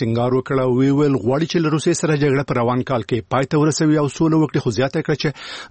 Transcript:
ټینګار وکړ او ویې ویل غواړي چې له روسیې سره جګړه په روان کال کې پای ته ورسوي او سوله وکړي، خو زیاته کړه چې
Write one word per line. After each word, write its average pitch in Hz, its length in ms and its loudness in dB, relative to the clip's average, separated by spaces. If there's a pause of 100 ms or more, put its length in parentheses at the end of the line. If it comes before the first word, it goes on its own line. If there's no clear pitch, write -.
ټینګار 117 320 0
وکړ 131 220 -2 (100)
او 123 80 2
ویې 135 240 2
ویل 143 240 2
غواړي 135 300 0
چې 175 100 0
له 156 140 0
روسیې 170 260 0
سره 156 240 0
جګړه 139 240 2
په 123 100 0
روان 123 320 0
کال 117 160 -4
کې 117 280 -4
پای 131 180 0
ته 147 100 4
ورسوي 151 380 2
او 147 40 0 (120)
سوله 160 240 2
وکړي، 151 240 0
خو 117 160 -2
زیاته 147 240 -2
کړه 156 160 0
چې 151 80 -2 (400)